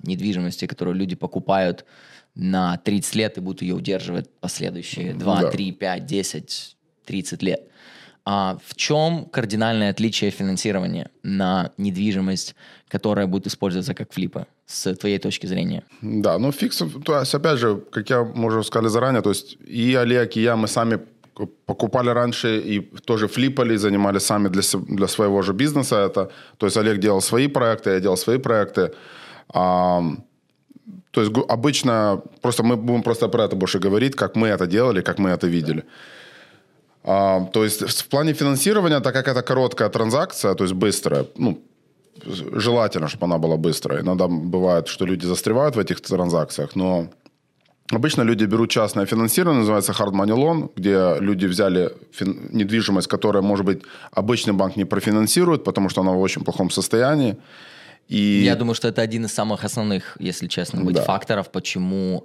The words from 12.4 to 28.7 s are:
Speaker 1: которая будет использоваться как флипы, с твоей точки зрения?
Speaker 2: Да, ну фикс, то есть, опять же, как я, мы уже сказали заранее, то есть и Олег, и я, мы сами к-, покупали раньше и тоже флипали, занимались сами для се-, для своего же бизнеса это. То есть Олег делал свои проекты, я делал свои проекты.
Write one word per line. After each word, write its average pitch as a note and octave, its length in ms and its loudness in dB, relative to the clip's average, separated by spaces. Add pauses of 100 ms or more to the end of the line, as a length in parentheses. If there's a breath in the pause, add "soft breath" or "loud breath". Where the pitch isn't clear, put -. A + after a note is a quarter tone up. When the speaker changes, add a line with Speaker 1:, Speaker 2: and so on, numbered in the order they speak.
Speaker 1:
которая G2+ 380 0
будет F#2 200 -2
использоваться F#2 480 -4
как - 180 -10
флипы, F2 340 -6 (200)
с - 300 -6
твоей G2+ 220 -2
точки G2 280 -6
зрения? F2+ 360 -4 (200)
Speaker 2:
Да, G#2 360 0
ну C3 120 0
фикс, F3+ 320 -4 (220)
то D3 160 0
есть, C3 140 -2
опять D3+ 240 2
же, A2 180 2 (160)
как G#2+ 180 -6
я, B2 140 2
мы A2+ 220 -2
уже A2 180 0
сказали A2+ 240 0
заранее, A#2 340 2
то G#2 80 2
есть - 260 -4 (120)
и A#2+ 260 0
Олег, A#2+ 420 2
и A2 60 2
я, A#2 140 4
мы A2 100 2
сами A2+ 320 2 (360)
к-, G2+ 120 -6 (200)
покупали B2 440 0
раньше A#2+ 480 0
и G#2 220 0 (240)
тоже G#2+ 240 2
флипали, B2 480 2
занимались G2+ 460 2
сами G#2 260 2
для F#2 140 0
се-, - 160 -2 (180)
для G2 100 2
своего G2 360 2
же F#2+ 100 0
бизнеса C3+ 440 0
это. F#2+ 320 0 (300 loud breath)
То G#2+ 80 0
есть F#2+ 100 0
Олег G#2+ 220 2
делал G2 220 4
свои B2 260 2
проекты, A#2 440 0
я F#2+ 100 2
делал F#2 160 2
свои A#2 220 0
проекты. G#2+ 520 0 (640 loud breath)